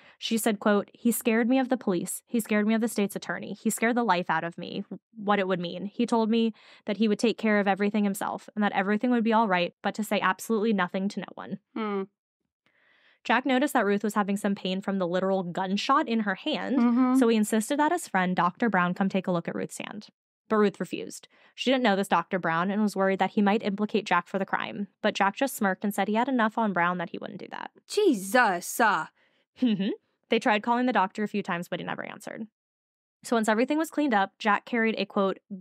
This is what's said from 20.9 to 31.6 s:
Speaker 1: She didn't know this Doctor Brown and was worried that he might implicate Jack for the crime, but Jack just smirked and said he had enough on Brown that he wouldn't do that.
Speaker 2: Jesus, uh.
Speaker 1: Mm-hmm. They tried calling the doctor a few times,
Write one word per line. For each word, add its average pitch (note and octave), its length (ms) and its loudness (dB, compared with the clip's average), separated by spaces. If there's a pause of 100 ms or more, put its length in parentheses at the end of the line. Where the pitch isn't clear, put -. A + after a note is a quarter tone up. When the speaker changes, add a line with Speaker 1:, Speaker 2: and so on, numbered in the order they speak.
Speaker 1:
She - 160 -2
didn't C4 140 2
know G3+ 120 6
this G3 120 -2
Doctor F3+ 320 2
Brown E3+ 300 0
and G#3 120 0
was G#3 140 0
worried F#3+ 240 2
that F#3+ 100 2
he - 100 0
might G#3 220 2
implicate G#3 420 -2
Jack F3 220 0
for - 140 -4
the F#3+ 40 -2
crime, - 440 -6 (140)
but G#3 120 0
Jack G3+ 220 2
just C#4 200 -2
smirked F#3+ 280 0
and G3+ 100 -2
said G3 140 -2
he G#3 60 -2
had A#3 140 2
enough A3+ 300 0
on A3 140 0
Brown F3+ 260 0
that F3 120 -6
he - 80 -12
wouldn't - 220 -12
do - 120 -14
that. G1+ 180 -12 (160)
Speaker 2:
Jesus, G#3 960 2
uh. F#3+ 260 2 (540)
Speaker 1:
Mm-hmm. G#3 300 0 (380)
They A#3 100 2
tried G#3+ 240 2
calling B3 240 0
the B3+ 60 0
doctor G#3 300 0
a G#3 60 -2
few G3+ 140 -4
times, F3+ 260 -4